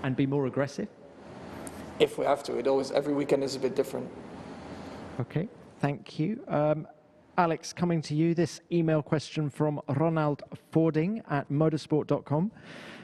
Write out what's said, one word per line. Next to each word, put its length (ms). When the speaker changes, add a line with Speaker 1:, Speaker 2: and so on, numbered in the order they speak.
Speaker 1:
And 140
be 80
more 220
aggressive? 420
Speaker 2:
If 180
we 80
have 180
to. 140
It 100
always, 240
every 220
weekend 300
is 120
a 40
bit 160
different. 340
Speaker 1:
Okay, 280
thank 400
you. 280
Um, 400
Alex, 360
coming 300
to 120
you, 180
this 280
email 300
question 480
from 400
Ronald 540
Fording 580
at 220
motorsport 560
dot 180
com. 260